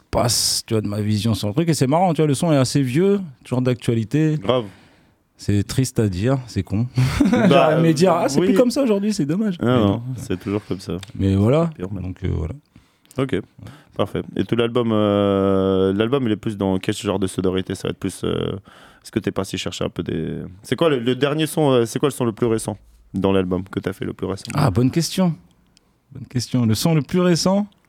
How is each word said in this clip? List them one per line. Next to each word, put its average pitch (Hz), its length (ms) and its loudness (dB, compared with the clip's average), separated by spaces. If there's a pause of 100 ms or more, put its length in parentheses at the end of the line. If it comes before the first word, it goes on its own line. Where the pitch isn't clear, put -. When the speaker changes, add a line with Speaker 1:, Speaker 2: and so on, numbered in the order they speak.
(120)
Speaker 1:
passe, - 540 0
tu - 80 -4
vois, 110 80 2
de 104 60 -6
ma 104 140 -4
vision 107 320 2
sur 104 140 -2
le 104 60 -2
truc. 165 160 0
Et 160 40 2
c'est 135 140 2
marrant, 170 260 2
tu 165 80 0
vois, 156 60 4
le 143 60 2
son 170 180 0
est 147 60 4
assez 135 240 2
vieux, 175 380 2 (240)
toujours 123 180 -2
d'actualité. 127 800 0
Speaker 2:
Grave. 117 240 0 (720)
Speaker 1:
C'est 101 300 0
triste - 320 -2
à 110 80 2
dire, 107 400 0
c'est 98 160 -4
con. 113 280 -2
<laughs> 139 400 2
Speaker 2:
Bah, 233 160 4
Speaker 1:
J'aurais 156 320 6
aimé 165 140 4
dire, 170 200 4
ah, 180 160 0
c'est 277 100 0
Speaker 2:
oui. 180 80 2
Speaker 1:
plus 196 80 4
comme 247 160 4
ça 277 120 0
aujourd'hui, 208 300 0
c'est 156 120 -2
dommage. 185 340 -2
Speaker 2:
Ah - 60 -2
Speaker 1:
Mais 120 80 2
Speaker 2:
non, 113 140 4
Speaker 1:
non. 104 140 0 (160)
Speaker 2:
c'est 95 220 -6
toujours 104 260 -4
comme 92 140 -6
ça. 87 180 -8 (180)
Speaker 1:
Mais 95 200 2
voilà, 139 400 2
Speaker 2:
Pire, 92 160 -8
man. 92 120 -8
Speaker 1:
donc, 92 200 -10
euh, 92 80 -4
voilà. 85 220 -4 (640)
Speaker 2:
Ok, 131 180 -2 (600)
parfait. 104 260 -4 (140)
Et - 80 -2
tout 107 120 -2
l'album, 117 360 0
euh, 98 1000 2
l'album, 120 320 0
il 110 60 0
est 107 60 0
plus 107 200 -6
dans 95 220 0
quel 104 160 -4
genre 98 240 -2
de 95 80 0
sonorité ? 92 460 -2
Ça 92 140 -6
va 87 40 -2
être 87 60 -10
plus, - 260 -8
euh, 85 280 -4 (520)
est-ce - 80 -20
que - 80 -2
t'es 98 120 -2
parti 95 260 -6
chercher 92 280 -8
un 90 40 -4
peu - 140 -6
des, 78 380 -6 (220)
c'est - 120 -4
quoi 165 140 2
le, 139 100 2
le 123 160 0
dernier 143 320 0
son, 151 240 2
euh, 120 140 4
c'est 113 140 -6
quoi 147 100 2
le - 40 -4
son 127 120 -4
le 113 80 0
plus 123 120 -2
récent 110 320 -2 (360)
dans 95 180 2
l'album 92 320 0
que - 160 -8
t'as 98 140 -4
fait - 120 -10
le 92 80 -6
plus - 140 -6
récent ? 95 260 -8
Speaker 1:
Ah, 147 160 2
bonne 120 220 2
question. 170 420 0 (760)
Bonne 110 160 -14
question. 123 380 -2
Le 110 100 4
son 165 180 0
le 156 100 2
plus 180 180 0
récent ? 180 460 2 (220)